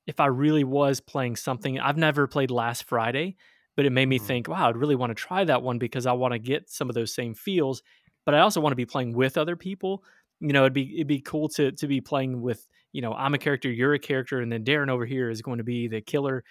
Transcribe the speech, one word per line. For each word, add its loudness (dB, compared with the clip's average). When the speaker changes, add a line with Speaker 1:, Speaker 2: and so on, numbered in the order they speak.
Speaker 1:
if -10
I -4
really 2
was 0
playing -6
something." -6
I've -2
never 2
played 0
Last -2
Friday, -2
but 4
it 4
made 4
me 2
Speaker 2:
Mm-hmm. -6
Speaker 1:
think, -2
"Wow, 2
I'd 2
really 2
wanna 0
try -2
that 2
one -2
because -2
I 4
wanna 2
get -4
some -6
of -4
those -2
same -4
feels, 0
but 4
I 8
also 6
wanna 4
be -2
playing -2
with 2
other 0
people." -6
You -2
know, 6
it'd 6
be, -2
it'd -2
be 0
cool -4
to, 2
to -8
be 0
playing -2
with, -4
you -6
know, -4
I'm 0
a 0
character, 0
you're 2
a 0
character, -2
and -4
then -4
Darren 2
over 0
here -2
is -6
going -6
to -6
be -4
the -4
killer. -2